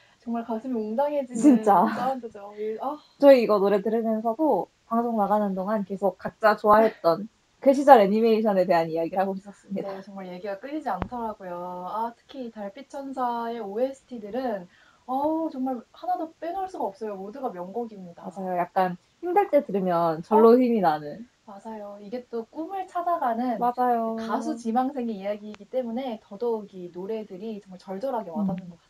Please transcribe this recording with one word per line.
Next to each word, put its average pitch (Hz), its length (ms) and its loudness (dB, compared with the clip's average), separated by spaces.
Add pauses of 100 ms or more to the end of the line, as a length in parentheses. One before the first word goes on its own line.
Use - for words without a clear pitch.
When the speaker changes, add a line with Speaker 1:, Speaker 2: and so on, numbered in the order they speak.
(200)
Speaker 1:
정말 233 240 -6
가슴이 233 340 -6
웅장해지는 247 640 -2
Speaker 2:
진짜. 214 460 6
Speaker 1:
사운드죠. 220 680 -6
이, 214 240 -6
아. 285 160 -6 (220)
Speaker 2:
저희 269 240 10
이거 208 160 4
노래 196 220 2
들으면서도 220 840 0 (180)
방송 233 300 0
나가는 202 400 0
동안 202 300 -2
계속 190 320 -2
각자 208 400 0
좋아했던 214 720 4 (140)
Speaker 1:
<laughs> - 180 -20
Speaker 2:
그 269 120 6
시절 262 280 10
애니메이션에 214 640 4
대한 170 240 2
이야기를 165 280 -4
하고 190 180 0
있었습니다. 196 580 -10
Speaker 1:
네, 190 100 -12
정말 196 240 -14
얘기가 190 320 -10
끊이지 285 300 -10
않더라고요. 180 1000 -6
아, 233 280 -6
특히 247 340 -14
달빛 214 380 -14
천사의 240 720 -6
오에스티들은, 220 1040 -8 (400)
어우, 302 420 -2
정말 262 320 -6 (120)
하나도 339 460 -6
빼놓을 370 280 -8
수가 339 160 -8
없어요. 202 320 -8
모두가 214 340 -8
명곡입니다. 190 840 -12
Speaker 2:
맞아요. 185 220 -4
약간 180 400 0 (240)
힘들 370 280 0
때 285 160 4
들으면 170 580 0
절로 220 260 8
Speaker 1:
어? 233 80 10
Speaker 2:
힘이 233 240 4
나는. 156 460 -2 (180)
Speaker 1:
맞아요. 208 560 -16
이게 240 280 -12
또 233 160 -8
꿈을 370 420 -10
찾아가는 262 720 -2
Speaker 2:
맞아요. 240 580 0
Speaker 1:
가수 254 400 -6
지망생의 240 580 -4
이야기이기 202 540 -10
때문에 240 540 -6
더더욱 208 500 -6
이 180 200 -14
노래들이 202 680 -10
정말 185 180 -20
절절하게 214 520 -8
Speaker 2:
음. 214 60 -10
Speaker 1:
와닿는 180 320 -4
것 - 80 -20 (120)